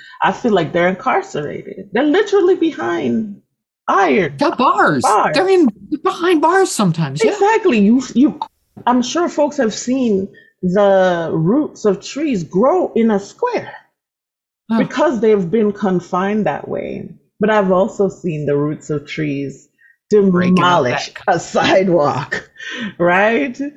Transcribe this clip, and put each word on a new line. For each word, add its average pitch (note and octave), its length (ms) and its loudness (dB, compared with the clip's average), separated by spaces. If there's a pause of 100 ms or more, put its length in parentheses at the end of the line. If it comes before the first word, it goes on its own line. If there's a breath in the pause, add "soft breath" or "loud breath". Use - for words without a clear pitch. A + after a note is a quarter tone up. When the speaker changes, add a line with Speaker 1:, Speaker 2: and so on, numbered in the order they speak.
(220 loud breath)
Speaker 1:
I F#3 100 2
feel G#3+ 200 -2
like E3 200 0
they're E3+ 160 2
incarcerated. G3 1040 -6
They're B3 120 0
literally F#4+ 520 2
behind C#4 840 -4 (460)
iron. B3 500 0
Speaker 2:
The C#4+ 200 0
bars. C4 460 2
Speaker 1:
Bars. G#3+ 320 2
Speaker 2:
They're F#4 140 2
in, F4+ 200 4 (340)
behind F#4 380 0
bars F4+ 320 2
sometimes, D#3+ 500 -2
yeah. D4 100 2
Speaker 1:
Exactly. G4 480 2
You, A#3 220 4 (120)
you, - 260 2 (460)
I'm A#3+ 160 2
sure D#4+ 260 -2
folks D4 300 -2
have A3 160 0
seen A3+ 540 -2 (340 soft breath)
the F#3 720 2
roots G3+ 520 0
of F#3+ 160 0
trees C4 440 -4
grow C4+ 500 0
in A3+ 180 2
a G3 80 0
square - 520 -6 (1000)
Speaker 2:
Huh. A3+ 80 0
Speaker 1:
because C4+ 420 0
they've G#3 300 2
been G#3 220 0
confined F#3+ 760 -2
that - 220 -4
way. - 420 -8 (300)
But G#3 100 2
I've G3+ 220 2
also F#3+ 360 2
seen D#3 380 -6
the C#3+ 100 0
roots D3 340 -4
of D3 160 -6
trees C#3 600 -8 (440 soft breath)
Speaker 2:
Breaking G3 220 4
up F3+ 220 2
Speaker 1:
demolish D#3+ 580 0 (120)
Speaker 2:
that F3+ 100 2
Speaker 1:
a - 40 -4
sidewalk, E3+ 1120 0 (240 loud breath)
<laughs> A#3 240 -10
right? A3 640 0 (160)